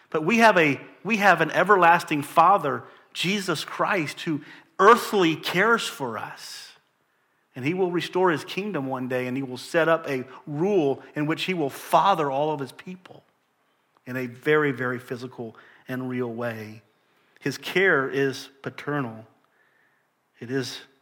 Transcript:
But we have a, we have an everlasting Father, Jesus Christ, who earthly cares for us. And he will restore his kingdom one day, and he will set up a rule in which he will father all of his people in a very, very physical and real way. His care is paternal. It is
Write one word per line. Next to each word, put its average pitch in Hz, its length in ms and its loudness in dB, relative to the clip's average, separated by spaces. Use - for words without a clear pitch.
But 156 140 -2
we 226 140 2
have 220 180 8
a, 151 240 4
we 220 140 -2
have 190 240 4
an 156 100 0
everlasting 170 720 4
Father, 156 640 2
Jesus 185 520 -4
Christ, 170 580 -4
who 147 200 -4
earthly 196 580 6
cares 202 500 0
for 120 300 -8
us. - 540 -14
And 123 100 -10
he 160 100 -2
will 185 160 0
restore 180 400 0
his 143 140 -2
kingdom 185 420 -6
one 131 220 -6
day, 127 180 -4
and 127 100 -6
he 139 60 -4
will 127 160 -10
set 160 300 0
up 165 200 0
a 131 160 -4
rule 151 560 0
in 147 120 -4
which 151 180 -4
he 185 100 -4
will 147 160 -2
father 160 600 2
all 147 220 -2
of 143 80 -4
his 127 120 -10
people - 500 -18
in 123 100 -8
a 127 100 -6
very, 147 460 2
very 127 260 -4
physical 123 580 -12
and 127 200 -6
real 123 240 -4
way. 110 500 -8
His 139 200 -6
care 175 500 0
is 135 400 -4
paternal. 123 640 -8
It 117 100 -12
is 131 280 -6